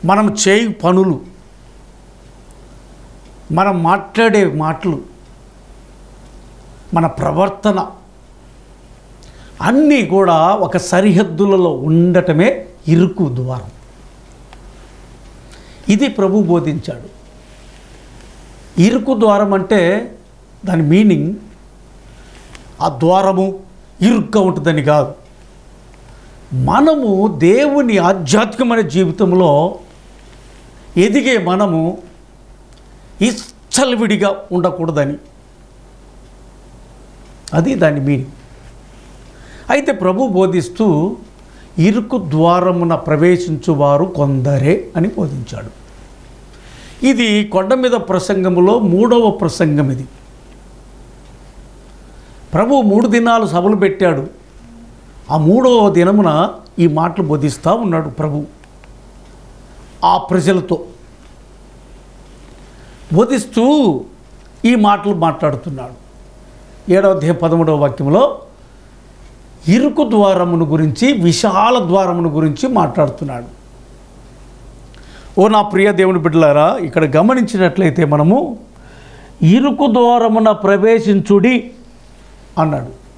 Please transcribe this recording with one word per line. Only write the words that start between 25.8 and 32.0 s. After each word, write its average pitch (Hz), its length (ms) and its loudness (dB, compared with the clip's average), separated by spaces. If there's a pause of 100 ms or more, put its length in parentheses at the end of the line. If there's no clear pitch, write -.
మనము 277 400 0 (380)
దేవుని 269 480 2 (140)
ఆధ్యాత్మికమైన 214 720 0 (100)
జీవితంలో 180 560 2 (1500)
ఎదిగే 240 320 0 (140)
మనము 185 300 0 (1500)